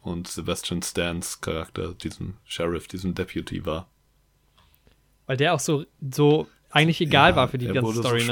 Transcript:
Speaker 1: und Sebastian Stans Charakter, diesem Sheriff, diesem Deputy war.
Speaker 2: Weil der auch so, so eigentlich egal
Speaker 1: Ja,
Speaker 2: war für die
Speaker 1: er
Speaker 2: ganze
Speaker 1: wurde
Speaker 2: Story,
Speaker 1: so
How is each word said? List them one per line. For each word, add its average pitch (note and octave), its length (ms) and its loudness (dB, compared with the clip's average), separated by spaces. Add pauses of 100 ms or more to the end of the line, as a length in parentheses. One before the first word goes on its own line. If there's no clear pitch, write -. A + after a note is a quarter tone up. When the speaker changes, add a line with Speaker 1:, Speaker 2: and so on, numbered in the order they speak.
Speaker 1:
und F2 260 -6
Sebastian F2 540 -4
Stans F2 580 -4
Charakter, E2+ 540 -6
diesem F2 400 -8 (100)
Sheriff, E2+ 440 -4
diesem F#2 260 -4
Deputy F2 520 -6
war. D#2+ 220 -4 (1400)
Speaker 2:
Weil C3 100 0
der D#3 180 4
auch D3 60 0
so, D3+ 240 0 (280)
so D3 340 6 (240)
eigentlich D#3 300 0
egal D3 300 6
Speaker 1:
Ja, - 60 2
Speaker 2:
war B2+ 120 4
für C3+ 100 -4
die B2 80 -2
Speaker 1:
er - 80 -2
Speaker 2:
ganze A#2+ 140 2
Speaker 1:
wurde A2+ 120 0
Speaker 2:
Story, A#2+ 200 2
Speaker 1:
so A#2 120 0